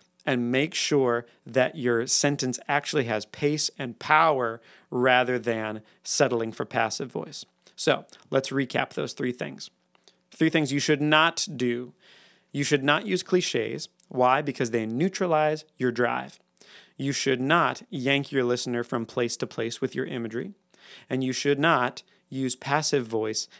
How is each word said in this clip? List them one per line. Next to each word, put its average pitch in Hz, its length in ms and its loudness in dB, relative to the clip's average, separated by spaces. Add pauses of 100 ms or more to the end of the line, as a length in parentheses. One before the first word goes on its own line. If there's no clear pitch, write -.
(260)
and 123 240 0
make 131 240 0
sure 123 520 2 (200)
that 131 300 0
your 120 320 0
sentence 139 500 0 (120)
actually 147 360 0
has 107 200 -2
pace 147 520 -2
and 123 220 -8
power 143 600 2 (280)
rather 123 480 4
than 110 440 -4 (200)
settling 117 520 0
for - 100 -6
passive 117 480 -4
voice. - 320 -10 (320)
So - 300 0 (240)
let's 135 200 0
recap 135 440 -2
those 143 180 -4
three 127 220 -4
things. 139 360 -10 (600)
Three 160 180 2
things 151 220 0
you 143 80 0
should 143 220 2
not 156 460 4 (100)
do. 123 360 -4 (600)
You 143 100 -2
should 139 200 2
not 151 240 2
use 185 160 0
cliches. 139 640 -2 (180)
Why? 127 340 2
Because 131 300 -4
they 113 140 0
neutralize 156 800 0 (120)
your 127 140 0
drive. 123 480 -2 (560)
You 139 160 -4
should 131 300 0
not 139 480 2
yank 139 420 -2
your 131 140 2
listener 120 400 0
from 117 200 -4
place 120 320 -4
to 127 100 -4
place 117 340 -6
with 131 140 -4
your 131 100 -4
imagery. 123 480 -8 (540)
And 131 160 -2
you 127 100 -2
should 143 260 0
not 139 420 2 (280)
use 131 260 -4
passive 143 500 0
voice 110 420 -4 (120)